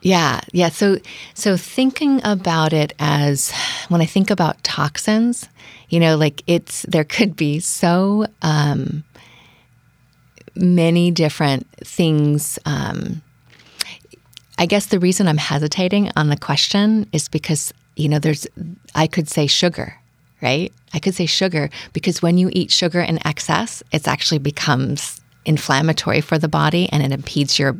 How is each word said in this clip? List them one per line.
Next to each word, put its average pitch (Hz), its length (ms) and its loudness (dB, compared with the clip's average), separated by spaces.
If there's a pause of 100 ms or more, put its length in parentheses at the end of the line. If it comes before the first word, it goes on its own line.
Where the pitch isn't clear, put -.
Yeah, 170 400 2 (100)
yeah. 175 160 4
So, 196 300 2 (340)
so 196 240 0
thinking 269 680 0
about 170 500 0
it 151 240 0
as, 147 520 0 (380)
when 170 140 4
I 160 40 4
think 196 240 0
about 175 320 0
toxins, 220 840 -2 (400)
you 165 100 2
know, 160 180 4
like, 151 300 0
it's, - 360 -2
there 156 220 0
could 175 320 0
be 147 240 0
so, 196 640 0 (160)
um, 147 600 0 (1500)
many 175 560 4
different 151 560 0 (120)
things. 147 880 0
Um, 147 560 -6 (1400)
I 175 80 2
guess 202 200 0
the 196 120 2
reason 185 280 4
I'm 151 120 2
hesitating 180 800 0
on 151 120 2
the 147 80 2
question 208 760 0
is 156 160 -2
because, - 440 -2 (240)
you 147 120 0
know, 151 100 2
there's, 151 280 -2 (480)
I 156 120 2
could 156 220 -4
say 147 180 0
sugar, - 480 0 (480)
right? 147 300 -2 (200)
I 165 60 -6
could 185 160 -2
say 175 120 -2
sugar 156 440 -2 (220)
because 170 280 -2
when 175 160 4
you 180 160 4
eat 175 180 -2
sugar 175 300 0
in - 260 -2
excess, 165 560 -2 (100)
it 156 140 -2
actually 139 320 0
becomes 139 800 -2 (240)
inflammatory 147 800 0
for 160 160 -2
the 156 100 0
body 156 420 0
and 147 120 2
it 139 100 0
impedes 139 460 -2
your 139 220 0